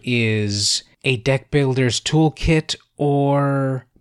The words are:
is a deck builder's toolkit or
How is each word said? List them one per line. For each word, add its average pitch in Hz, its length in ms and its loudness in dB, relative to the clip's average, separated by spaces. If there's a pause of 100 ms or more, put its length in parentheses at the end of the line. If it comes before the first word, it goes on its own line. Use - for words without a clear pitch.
is 107 800 -2 (180)
a 131 140 0
deck 135 340 -2
builder's 131 500 0
toolkit 156 760 0 (200)
or 139 880 0 (160)